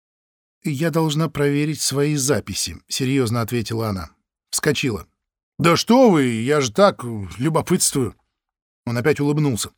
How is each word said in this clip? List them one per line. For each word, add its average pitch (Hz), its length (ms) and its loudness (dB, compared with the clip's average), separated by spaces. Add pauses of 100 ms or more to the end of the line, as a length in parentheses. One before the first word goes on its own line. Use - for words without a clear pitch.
(640)
«Я 156 280 -2
должна 160 380 0
проверить 147 520 -2
свои 143 340 -2
записи», — 120 720 -4
серьёзно 127 540 0
ответила 113 480 -4
она. 92 200 -6 (400)
Вскочила. 123 580 -2 (500)
«Да 165 200 4
что 247 320 6
вы, 151 160 4
я 123 340 0
же 127 120 -2
так, 190 320 2 (340)
любопытствую». 143 800 0 (680)
Он 120 120 -4
опять 143 240 0
улыбнулся. 143 560 0